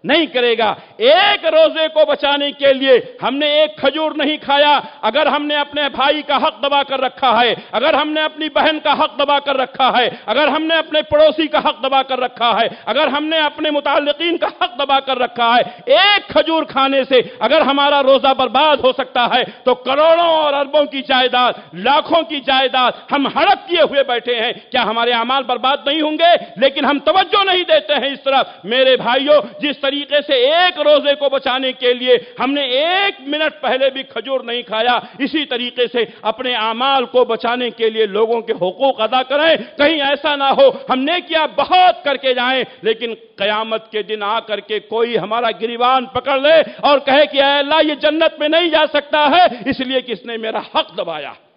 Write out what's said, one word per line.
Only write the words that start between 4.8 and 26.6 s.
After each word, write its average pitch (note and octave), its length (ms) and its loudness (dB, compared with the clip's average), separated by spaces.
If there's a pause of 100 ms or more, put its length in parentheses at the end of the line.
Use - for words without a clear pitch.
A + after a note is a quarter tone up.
اگر A3+ 240 0
ہم D4 200 0
نے D4 100 -4
اپنے D4 340 -4
بھائی C#4+ 320 -2
کا C#4+ 160 -2
حق D4 260 -2
دبا C#4+ 200 0
کر C4+ 180 -4
رکھا B3 400 0
ہے، A3+ 140 2 (160)
اگر C4 220 0
ہم D4+ 160 0
نے D#4 120 -2
اپنی D#4 280 -6
بہن D4+ 340 0
کا D4 100 0
حق D4 260 -2
دبا C#4+ 200 0
کر C#4 180 -4
رکھا B3 400 0
ہے، A#3 120 2 (160)
اگر C#4 220 0
ہم D4+ 160 -2
نے D#4+ 120 -2
اپنے D#4 260 -2
پڑوسی D4+ 460 2
کا D4+ 120 0
حق B3+ 240 -2
دبا C4+ 200 0
کر C4 160 -4
رکھا A#3+ 420 0
ہے، A3 60 2 (180)
اگر C#4 220 0
ہم C#4+ 160 -2
نے D#4+ 140 -2
اپنے D4+ 340 -2
متعلقین D4 680 -2
کا D4+ 100 -2
حق F4+ 320 -6
دبا C#4 200 0
کر C4 200 -4
رکھا A#3+ 360 0
ہے، - 380 0
ایک G4 340 4
کھجور D#4 360 0
کھانے C4+ 400 0
سے B3+ 180 2 (180)
اگر C#4 220 2
ہمارا C#4 420 2
روزہ C4+ 340 4
برباد C4 400 2
ہو B3+ 140 2
سکتا B3 420 -2
ہے B3 100 0 (200)
تو B3+ 120 2
کروڑوں D#4 540 2
اور D4+ 240 0
اربوں C#4+ 320 0
کی C#4 160 -8
جائیداد، B3+ 520 0 (200)
لاکھوں D4 500 0
کی D4+ 160 -8
جائیداد C4 520 0 (200)
ہم C#4 240 0
ہڑپ F4 340 2
کیے E4+ 120 2
ہوئے C#4 220 2
بیٹھے A#3+ 360 -2
ہیں، A3+ 140 -4 (180)
کیا A#3+ 120 0
ہمارے A#3 280 -2
اعمال B3 320 0
برباد B3+ 420 -2
نہیں D4+ 160 -2
ہوں D4+ 160 -2
گے؟ E4 180 6 (220)
لیکن C#4 280 2